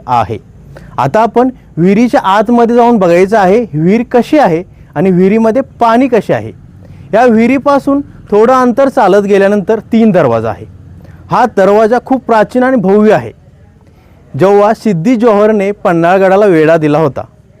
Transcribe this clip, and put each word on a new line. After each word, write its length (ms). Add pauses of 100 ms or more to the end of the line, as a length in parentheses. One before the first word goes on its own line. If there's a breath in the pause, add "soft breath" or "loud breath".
आहे. 300 (600 loud breath)
आता 240
आपण 280 (280 loud breath)
विहिरीच्या 500
आतमध्ये 480
जाऊन 220
बघायचं 400
आहे, 220 (140)
विहीर 380
कशी 260
आहे 260 (320 soft breath)
आणि 160
विहिरीमध्ये 500 (180)
पाणी 280
कसे 260
आहे. 180 (640 loud breath)
या 120
विहिरीपासून 760 (300 loud breath)
थोडं 220
अंतर 360
चालत 340
गेल्यानंतर 560 (120)
तीन 200
दरवाजा 380
आहे. 160 (680 loud breath)
हा 140 (120)
दरवाजा 480
खूप 200
प्राचीन 380
आणि 140
भव्य 360
आहे. 180 (1080 soft breath)
जेव्हा 340
सिद्धी 420
जोहरने 580
पन्हाळगडाला 720
वेढा 320
दिला 200
होता, 260 (360)